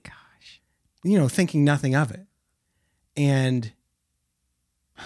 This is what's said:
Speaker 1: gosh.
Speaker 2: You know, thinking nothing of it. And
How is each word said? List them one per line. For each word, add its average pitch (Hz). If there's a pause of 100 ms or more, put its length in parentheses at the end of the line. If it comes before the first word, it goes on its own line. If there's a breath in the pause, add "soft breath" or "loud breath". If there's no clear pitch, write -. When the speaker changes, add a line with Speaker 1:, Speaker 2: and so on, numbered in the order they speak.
Speaker 1:
gosh. - (400)
Speaker 2:
You 196
know, 139
thinking 165
nothing 143
of 143
it. - (880)
And 131 (1300)